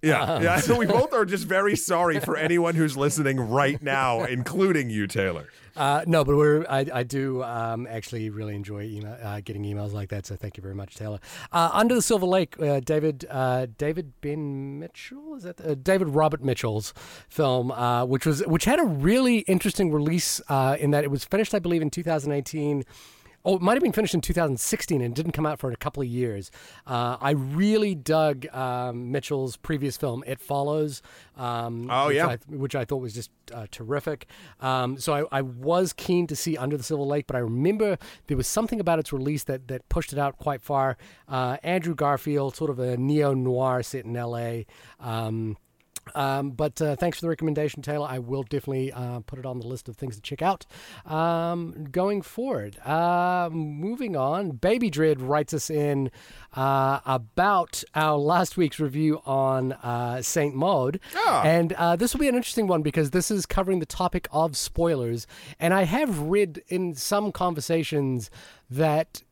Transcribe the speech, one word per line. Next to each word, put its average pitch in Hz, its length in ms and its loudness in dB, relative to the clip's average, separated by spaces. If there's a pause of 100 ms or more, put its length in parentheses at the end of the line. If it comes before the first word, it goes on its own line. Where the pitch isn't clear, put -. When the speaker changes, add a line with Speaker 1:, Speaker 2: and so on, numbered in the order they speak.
Speaker 1:
Yeah, 156 200 4
Speaker 2:
Um, 165 200 0
Speaker 1:
yeah. 170 180 4
So 240 160 4
we 226 100 2
both 240 260 4
are 226 120 4
just 185 200 -2
very 202 320 2
sorry 170 440 2
for 156 160 -2
anyone 170 380 2
who's 156 220 2
listening 139 420 2
right 135 440 2
now, 131 420 2
Speaker 2:
<laughs> 123 40 -4 (100)
Speaker 1:
including 156 520 2
you, 107 160 0
Taylor. 92 420 -2 (280)
Speaker 2:
Uh, 147 300 2
no, 165 180 4
but 143 120 4
we're, 151 320 6
I, 139 240 2
I 123 100 -2
do, 131 420 -2
um, 117 420 -4
actually 110 440 -6
really 107 260 -8
enjoy 101 280 -8
email, 107 380 -10
uh, 104 220 -8
getting 104 180 -8
emails 104 300 -4
like 101 160 -6
that. 101 180 -6
So 101 80 -10
thank 101 220 -10
you 92 60 -16
very 98 120 -10
much, 98 220 -10
Taylor. 107 240 -8 (320)
Uh, 170 200 2
Under 233 220 4
the 233 80 4
Silver 202 240 2
Lake, 185 340 2
uh, 143 200 2
David, 151 500 0
uh, 131 360 0 (100)
David 151 360 -4 (100)
Ben 143 580 -6
Mitchell, 285 560 -14
is 226 80 -14
that 175 140 -12
the, 160 140 -4
uh, - 20 2
David 185 340 2
Robert 151 340 2
Mitchell's 113 500 -2 (360)
film, 127 420 2
uh, 120 360 2
which 131 200 0
was, 156 200 2
which 170 180 2
had 285 160 4
a 330 60 4
really 220 540 4
interesting 185 520 2
release, 151 560 0
uh, 135 320 4
in 147 120 2
that 147 120 4
it 147 60 -2
was 135 140 -2
finished, 208 300 0
I 208 40 2
believe, 170 240 0
in 147 80 0
two 175 120 -6
thousand 151 300 0
eighteen. 143 500 -2 (680)
Oh, 190 60 6
it 175 80 0
might 180 120 6
have 285 100 2
been 233 80 2
finished 214 200 0
in 170 80 2
two - 120 -4
thousand 147 260 2
sixteen - 420 -2
and 120 140 -2
didn't 160 180 -2
come 151 140 0
out 151 140 -2
for 131 100 -4
a 117 60 -6
couple 143 260 -6
of 123 60 -2
years. 117 420 -4 (340)
Uh, 123 360 -2
I 139 100 0
really 190 640 2
dug, 151 580 2
um, 123 600 -4
Mitchell's 135 440 -2
previous 143 400 -4
film, 131 300 -4
It 131 140 -8
Follows, 147 600 -2 (360)
um, 117 520 -4
Speaker 1:
Oh, 135 200 4
Speaker 2:
which 143 80 2
Speaker 1:
yeah. 165 100 4
Speaker 2:
I 120 120 0
th-, 147 200 -12
which 135 160 -4
I 131 100 0
thought 139 160 -2
was 113 140 -10
just, 117 160 -10 (240)
uh, 110 160 -10
terrific. 139 560 -6 (340)
Um, 131 380 -2
so 147 320 0
I, 135 80 0
I 139 40 0
was 139 500 0
keen 175 340 2
to 156 80 -6
see 156 220 -2
Under 135 200 -2
the 131 60 -6
Silver 143 220 -2
Lake, 143 240 -2
but 131 80 -2
I 123 40 0
remember 170 580 0 (280)
there 143 100 0
was - 120 0
something 226 320 0
about 165 180 2
its 147 140 -4
release 143 320 -2
that, 131 240 -6
that 131 200 -8
pushed - 240 0
it 139 60 -2
out 139 200 -2
quite 139 220 -4
far. 135 360 0 (320)
Uh, 127 340 -2
Andrew 170 320 0
Garfield, 143 600 0
sort 156 140 -2
of 127 100 -4
a 123 160 0
neo-noir 131 880 2
set 127 220 -10
in 117 100 -6
L 120 200 -4
A. 117 300 -6 (320)
Um, 113 580 -4 (580)
um, 139 380 -2
but, 147 280 -4
uh, 147 140 2
thanks 170 240 -2
for - 60 -8
the 165 40 0
recommendation, 151 540 -2
Taylor. 147 260 -4
I 131 120 -6
will 127 240 -4
definitely, 131 480 -4
uh, 123 340 -6
put 131 140 -14
it 127 40 -12
on 127 140 -6
the 117 80 -8
list 127 220 -10
of 117 80 -14
things 127 180 -8
to 107 80 -18
check - 180 -10
out, 185 240 0 (400)
um, 165 880 -2
going 190 320 0
forward. 156 560 -6
Uh, 175 760 2
moving 165 600 -4
on, 151 380 0
Baby 214 360 2
Dread 151 320 4
writes 143 320 0
us 151 160 -4
in, 147 440 2 (420)
uh, 135 500 2
about 170 800 0 (140)
our 156 220 4
last 170 380 2
week's 160 220 0
review 151 480 0
on, 135 460 2
uh, 120 500 -4
Saint 147 320 0
Maud. 147 460 2 (160)
Speaker 1:
Ah. 330 280 4
Speaker 2:
And, 165 280 4
uh, 170 240 2
this 220 160 0
will 262 80 -4
be 285 80 4
an 247 80 2
interesting 233 320 0
one 165 140 2
because 151 280 2
this 180 180 0
is 202 160 0
covering 185 360 0
the 156 60 -2
topic - 440 -2
of 156 260 2
spoilers. 127 720 0 (320)
And 170 160 2
I 196 100 4
have 202 360 0
read 170 480 0
in 185 260 -2
some 202 380 -2
conversations 151 1000 0 (400)
that 156 600 0